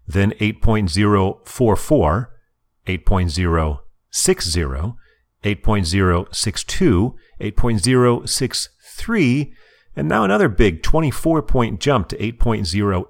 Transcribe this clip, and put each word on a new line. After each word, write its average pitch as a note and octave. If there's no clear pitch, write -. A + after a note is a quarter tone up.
then G2
eight G#2+
point G#2+
zero G2
four A2
four, G#2
eight F2+
point F#2
zero D#2+
six -
zero, D#2+
eight G#2
point G#2
zero F2+
six -
two, B2
eight -
point A#2
zero B2
six -
three, D3+
and D3
now G#3+
another F#3+
big F#2+
twenty-four D#3
point A2
jump B2+
to -
eight A#2
point G#2+
zero F#2+